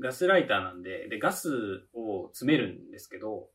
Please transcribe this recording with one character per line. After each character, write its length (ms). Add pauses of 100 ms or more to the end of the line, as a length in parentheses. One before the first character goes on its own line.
ガ 100
ス 160
ラ 120
イ 100
タ 60
ー 100
な 80
ん 100
で、 260
で、 120
ガ 100
ス 640
を 400
詰 180
め 80
る 140
ん 180
で 80
す 100
け 100
ど 360